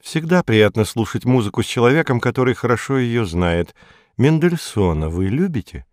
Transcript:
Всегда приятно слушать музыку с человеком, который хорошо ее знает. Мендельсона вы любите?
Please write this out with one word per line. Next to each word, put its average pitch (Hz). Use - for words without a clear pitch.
Всегда 165
приятно 107
слушать -
музыку 117
с -
человеком, 127
который 127
хорошо 123
ее 120
знает. 87
Мендельсона 127
вы 87
любите? 120